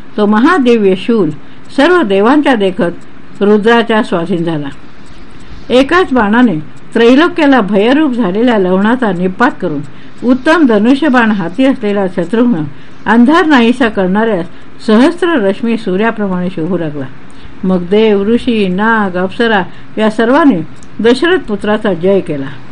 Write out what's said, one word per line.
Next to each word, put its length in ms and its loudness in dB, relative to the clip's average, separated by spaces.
तो 100 2
महादिव्य 680 4
शूल 340 0
सर्व 260 4
देवांच्या 520 2
देखत 360 -2
रुद्राच्या 600 2
स्वाधीन 420 -2
झाला. 240 -4
एकाच 420 2
बाणाने 480 2
त्रैलोक्याला 640 4
भयरूप 520 2
झालेल्या 460 0
लवणाचा 540 0
निपात 380 0
करून 200 -4
उत्तम 420 2
धनुष्यबाण 640 2
हाती 340 -2
असलेला 420 0
शत्रुघ्न 560 0
अंधार 400 4
नाहीसा 420 2
करणाऱ्या 540 0
सहस्त्र 420 2
रश्मी 480 0
सूर्याप्रमाणे 720 -2
शोभू 280 -4
लागला. 260 -6
मग 180 0
देव, 420 2
ऋषी, 440 0
नाग, 480 0
अप्सरा 460 0
या 120 0
सर्वांनी 500 2
दशरथ 360 2
पुत्राचा 560 -2
जय 260 0
केला. 260 -6